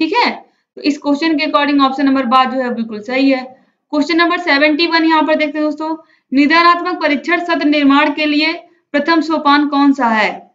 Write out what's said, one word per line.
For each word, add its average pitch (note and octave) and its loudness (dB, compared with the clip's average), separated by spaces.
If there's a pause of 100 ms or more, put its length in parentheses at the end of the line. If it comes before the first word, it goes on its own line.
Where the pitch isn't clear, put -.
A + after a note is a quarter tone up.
ठीक D#4+ -2
है। G4 -2 (240)
तो - -18
इस C#4+ -2
question C#4+ -2
के D4+ -2
according C#4+ 0
option C#4 0
number C4+ 0
बा C4 4
जो B3+ -4
है A#3+ -4
बिल्कुल A3 -8
सही C4+ 0
है। B3+ 0 (480)
Question D4+ 0
number E4+ 2
सेवेंटी D4+ 0
वन E4 0
यहाँ D#4+ 2
पर D#4 0
देखते D4+ -2
हैं D4+ -2
दोस्तों, D#4 -6 (360)
निदानात्मक E4+ 2
परीक्षण D#4 -2
सत्र E4 -2
निर्माण D4 2
के D4+ -2
लिए D4+ 0 (400)
प्रथम D4+ 0
सोपान D4 2
कौन C#4+ 2
सा C4+ 0
है? G#3 -2